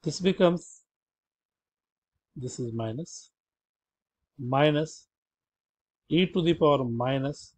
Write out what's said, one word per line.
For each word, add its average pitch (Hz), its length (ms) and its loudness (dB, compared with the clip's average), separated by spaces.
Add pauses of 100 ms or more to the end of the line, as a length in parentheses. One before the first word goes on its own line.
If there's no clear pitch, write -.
This 147 180 -6
becomes, 180 600 0 (1500)
this 123 220 -10
is 120 160 -6
minus, 113 560 -8 (1080)
minus 147 680 0 (1040)
e 175 160 4
to 180 160 -2
the 165 100 2
power 147 320 4
minus 131 720 -4